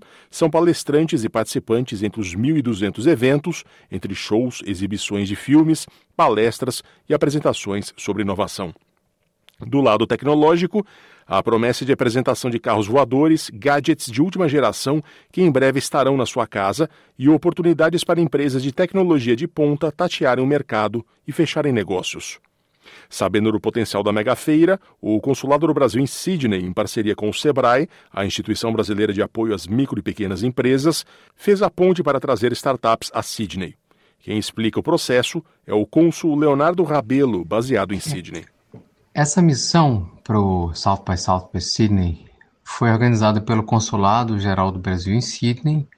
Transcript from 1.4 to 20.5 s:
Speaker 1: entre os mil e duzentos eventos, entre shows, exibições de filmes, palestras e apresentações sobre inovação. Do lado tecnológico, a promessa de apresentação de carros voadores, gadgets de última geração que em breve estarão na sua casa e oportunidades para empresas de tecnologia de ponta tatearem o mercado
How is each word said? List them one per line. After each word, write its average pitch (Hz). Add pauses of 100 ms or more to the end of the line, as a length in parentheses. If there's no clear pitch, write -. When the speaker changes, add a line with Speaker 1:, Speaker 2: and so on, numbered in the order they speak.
Speaker 1:
entre 107
os 92
mil 131
e 143
duzentos 104
eventos, 147 (280)
entre 95
shows, 120
exibições 98
de 101
filmes, 156 (320)
palestras 120 (260)
e 147
apresentações 139
sobre 104
inovação. 95 (840)
Do 117
lado 113
tecnológico, 151 (440)
a 95
promessa 117
de 131
apresentação 123
de 117
carros 107
voadores, 139
gadgets 143
de 120
última 180
geração 135 (300)
que -
em 180
breve 131
estarão 135
na 123
sua 117
casa 101 (280)
e 131
oportunidades 165
para 170
empresas 143
de 135
tecnologia 170
de 151
ponta 147
tatearem 135
o 131
mercado 117 (200)